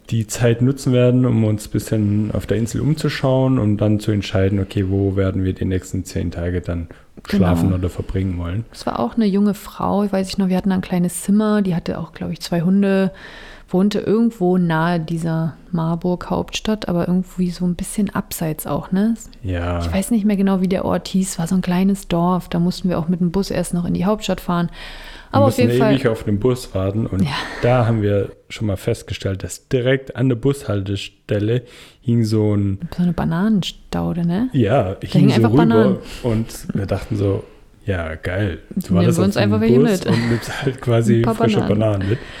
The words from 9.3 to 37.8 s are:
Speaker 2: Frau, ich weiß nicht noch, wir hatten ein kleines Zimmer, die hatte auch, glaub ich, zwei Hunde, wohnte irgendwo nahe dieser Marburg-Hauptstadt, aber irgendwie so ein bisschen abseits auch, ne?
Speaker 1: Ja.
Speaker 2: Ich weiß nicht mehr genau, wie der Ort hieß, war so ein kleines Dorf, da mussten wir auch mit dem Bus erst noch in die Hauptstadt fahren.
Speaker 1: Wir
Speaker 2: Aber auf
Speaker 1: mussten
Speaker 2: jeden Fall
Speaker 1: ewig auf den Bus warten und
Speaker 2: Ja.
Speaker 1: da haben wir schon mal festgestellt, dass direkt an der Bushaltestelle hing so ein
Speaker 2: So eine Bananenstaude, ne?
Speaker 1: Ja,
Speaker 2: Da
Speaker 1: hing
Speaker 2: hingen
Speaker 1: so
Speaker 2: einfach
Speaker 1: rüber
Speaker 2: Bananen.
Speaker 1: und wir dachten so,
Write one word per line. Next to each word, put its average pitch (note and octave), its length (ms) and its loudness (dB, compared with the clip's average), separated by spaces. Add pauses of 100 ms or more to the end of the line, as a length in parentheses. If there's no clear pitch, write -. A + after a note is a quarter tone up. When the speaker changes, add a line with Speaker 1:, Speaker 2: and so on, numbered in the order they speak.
Speaker 2:
Frau, F#3 500 -2
ich G3+ 80 -2
weiß F#3+ 140 0
nicht - 120 -6
noch, F#3+ 120 0
wir F#3 60 2
hatten F#3 140 0
ein F#3+ 120 0
kleines F3 400 -2
Zimmer, G#3 400 2
die F#3 120 0
hatte - 240 -4
auch, D#3+ 140 -10
glaub F3 180 -8
ich, E3+ 100 -8
zwei E3+ 200 -2
Hunde, F#3+ 500 2 (600)
wohnte G3+ 300 2
irgendwo G3+ 580 2
nahe E3+ 420 2
dieser D#3+ 540 -2 (180)
Marburg-Hauptstadt, E3+ 1160 -2
aber F3 200 0
irgendwie F3+ 420 -2
so E3+ 140 -6
ein F3+ 100 0
bisschen G3 400 -2
abseits - 520 -6
auch, - 260 -4
ne? G#3 220 2 (280)
Speaker 1:
Ja. F2 380 -2
Speaker 2:
Ich E2+ 120 -2
weiß F#3+ 180 -2
nicht A3 140 2
mehr G#3 120 2
genau, G3 240 2
wie F#3 80 0
der F#3 160 0
Ort F3 240 -2
hieß, F#3+ 300 -2
war E3 80 -2
so F#3 80 -2
ein F#3 80 2
kleines F#3+ 440 0
Dorf, F3 420 0
da F3 100 -2
mussten F3+ 320 0
wir E3 80 0
auch D#3+ 100 -2
mit F3 120 0
dem F3 120 2
Bus G3 180 -2
erst - 240 -2
noch F3 120 -2
in F3 80 0
die F3 100 0
Hauptstadt G#3+ 360 -2
fahren. F3 280 -2
Speaker 1:
Wir - 720 -8
Speaker 2:
Aber C#4 80 6
auf - 120 2
Speaker 1:
mussten B3+ 100 4
Speaker 2:
jeden - 140 2
Fall - 120 4
Speaker 1:
ewig C3 140 0
auf A2+ 160 -2
den G#2 140 0
Bus B2+ 360 0
warten G2+ 320 -2
und F#2+ 160 -2
Speaker 2:
Ja. C#3 80 0 (320)
Speaker 1:
da B2 240 4
haben A2+ 160 2
wir G2+ 280 0 (180)
schon - 200 -6
mal G2 80 -2
festgestellt, G2 680 -6
dass - 260 -14
direkt C3 480 0
an C3 120 0
der B2 80 2
Bushaltestelle G#2+ 1300 -2 (380)
hing A#2 240 2
so G#2+ 300 2
ein G2+ 240 0 (180)
Speaker 2:
So F3 60 0
eine F3 100 2
Bananenstaude, E3+ 1120 -2
ne? F#3+ 260 0
Speaker 1:
Ja, A2 420 2
Speaker 2:
Da - 60 -8
Speaker 1:
hing - 100 -10
Speaker 2:
hingen C#3 200 6
Speaker 1:
so - 60 2
Speaker 2:
einfach A2+ 140 4
Speaker 1:
rüber C3+ 160 6
Speaker 2:
Bananen. A2 300 4 (260)
Speaker 1:
und A2+ 240 0 (280)
wir G2+ 120 -2
dachten G2 300 -4
so, G2+ 280 0 (400)